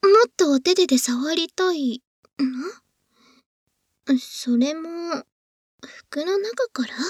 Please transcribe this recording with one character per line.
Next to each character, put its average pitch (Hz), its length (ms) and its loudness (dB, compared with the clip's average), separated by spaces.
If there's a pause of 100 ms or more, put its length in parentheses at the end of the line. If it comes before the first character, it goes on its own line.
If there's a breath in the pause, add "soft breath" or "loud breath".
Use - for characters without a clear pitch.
も 403 220 8
っ - 80 -10
と 311 160 4
お 269 80 4
手 359 160 2
手 370 100 4
で 262 120 2
触 254 360 -2
り 330 160 -4
た 370 240 -2
い 254 300 -4 (340)
の？ 262 320 -4 (1500 soft breath)
そ - 380 -4
れ 277 180 2
も、 330 500 -8 (560)
服 - 440 -10
の 381 120 0
中 466 320 -2
か 247 160 -4
ら？ - 100 -14 (140)